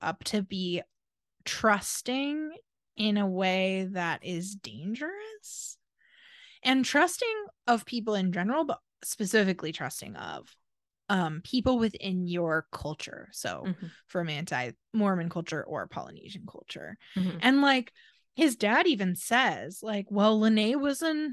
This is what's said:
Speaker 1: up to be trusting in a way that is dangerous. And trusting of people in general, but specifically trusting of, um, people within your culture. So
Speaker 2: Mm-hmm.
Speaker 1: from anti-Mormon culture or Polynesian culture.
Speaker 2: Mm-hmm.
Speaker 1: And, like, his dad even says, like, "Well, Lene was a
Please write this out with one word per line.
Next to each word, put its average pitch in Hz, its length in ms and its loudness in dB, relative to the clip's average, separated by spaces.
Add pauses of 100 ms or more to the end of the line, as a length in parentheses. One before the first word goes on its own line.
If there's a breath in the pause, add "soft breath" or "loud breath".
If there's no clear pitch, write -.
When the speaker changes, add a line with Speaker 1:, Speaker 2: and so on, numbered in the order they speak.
Speaker 1:
up - 240 -4
to 208 180 0
be 180 400 -4 (600)
trusting 277 1080 0 (440)
in 208 200 2
a 202 100 2
way 190 680 2
that 170 320 -4
is 180 300 -6
dangerous. 294 1200 -10 (840 soft breath)
And 262 220 4
trusting 359 500 2 (320)
of 233 200 2
people 226 280 -4
in 185 180 2
general, 226 320 0
but 285 140 -4 (240)
specifically 190 680 0
trusting - 440 -10
of, - 380 -10 (540)
um, 170 340 0
people 254 360 2
within 190 500 -2
your 165 420 0
culture. - 640 -10
So - 340 -8
Speaker 2:
Mm-hmm. 180 200 -6 (220 loud breath)
Speaker 1:
from 170 200 -2
anti-Mormon 170 1000 -2
culture 165 340 -6
or 117 220 -6
Polynesian - 640 -14
culture. - 480 -14 (180 loud breath)
Speaker 2:
Mm-hmm. 185 240 0
Speaker 1:
And, 269 220 6
like, 262 300 4 (420 soft breath)
his 277 220 4
dad 247 300 4
even 196 300 2
says, 190 680 0
like, 208 280 -4
"Well, 208 280 6
Lene 220 420 4
was 277 220 0
a 311 300 0